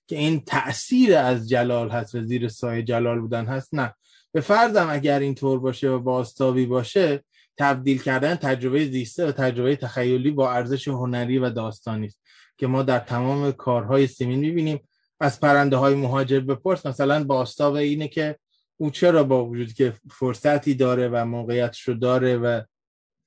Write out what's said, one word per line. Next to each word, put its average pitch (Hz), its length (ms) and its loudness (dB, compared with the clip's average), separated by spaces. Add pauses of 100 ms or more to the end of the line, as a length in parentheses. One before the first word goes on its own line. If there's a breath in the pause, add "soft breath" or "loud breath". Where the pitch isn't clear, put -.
که 160 100 -10
این 151 240 0
تأثیر 214 760 2
از 123 320 2
جلال 120 420 0
هست 117 240 -6
و 120 80 -6
زیر 117 260 -4
سایه 117 340 -6
جلال 117 380 -2
بودن 117 260 -6
هست. 135 280 -8
نه، 127 200 -4 (380 soft breath)
به 160 80 0
فرضم 208 500 4
اگر 143 280 0
اینطور 135 420 -2
باشه 131 300 -2
و 131 80 0
بازتابی 127 680 0
باشه، 143 580 0 (340 soft breath)
تبدیل 135 440 0
کردن 139 320 0
تجربه 135 500 -2
زیسته 131 440 -4
و 139 40 -2
تجربه 127 440 0
تخیلی 127 540 -2
با 135 220 0
ارزش 123 360 -4
هنری 123 500 -2
و 127 120 0
داستانی 110 560 -6
است - 140 -16 (360 soft breath)
که 135 100 -4
ما 131 160 2
در 127 160 2
تمام 131 540 -2
کارهای 131 540 0
سیمین 127 340 -4
می‌بینیم. 156 480 -2 (320)
از 147 200 0
پرنده‌های 139 540 4
مهاجر 135 460 0
بپرس، 139 460 -2
مثلاً 143 380 0
بازتاب 139 500 0
اینه 147 340 -2
که 151 300 -4 (380)
او 151 140 -4
چرا 165 340 4
با 131 220 2
وجود 117 260 -6
که 123 220 0 (160)
فرصتی 139 640 0
داره 123 340 2
و 117 160 -2
موقعیتش 120 640 -4
رو 123 60 0
داره 127 420 2
و 117 260 0 (640)